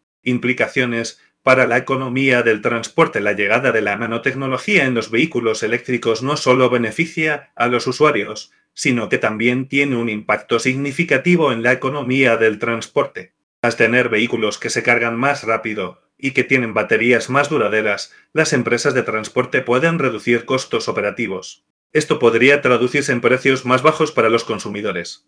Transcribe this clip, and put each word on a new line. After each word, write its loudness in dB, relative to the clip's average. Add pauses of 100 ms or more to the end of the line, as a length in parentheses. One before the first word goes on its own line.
(220)
Implicaciones -2 (220)
para 4
la 2
economía 0
del 2
transporte. 0
La 0
llegada 0
de 2
la -2
nanotecnología -2
en 0
los -4
vehículos -2
eléctricos -2
no -4
solo 4
beneficia -2
a 0
los 0
usuarios, 0 (220)
sino -2
que 0
también -2
tiene 0
un -2
impacto -2
significativo 0
en -4
la 4
economía 0
del 2
transporte. -4 (280)
Al 0
tener 2
vehículos 0
que -8
se -4
cargan 0
más 0
rápido -4 (160)
y -6
que 0
tienen 0
baterías 2
más 2
duraderas, 0 (180)
las 0
empresas 0
de 0
transporte -2
pueden 0
reducir 0
costos -2
operativos. -6 (260)
Esto 0
podría 6
traducirse 2
en -2
precios 0
más 2
bajos 2
para 2
los 2
consumidores. -8